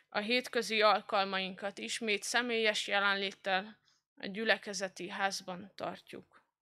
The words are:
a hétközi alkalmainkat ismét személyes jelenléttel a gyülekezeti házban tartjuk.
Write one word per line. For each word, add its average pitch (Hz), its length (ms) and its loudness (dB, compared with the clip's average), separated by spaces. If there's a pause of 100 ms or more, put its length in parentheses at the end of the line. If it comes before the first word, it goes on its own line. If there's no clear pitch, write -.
a - 100 -2
hétközi 220 640 0
alkalmainkat 196 960 2
ismét 214 460 -2
személyes 226 640 0
jelenléttel 196 920 0 (400)
a - 100 -8
gyülekezeti 196 840 -2
házban 196 680 -4
tartjuk. - 640 -10 (200)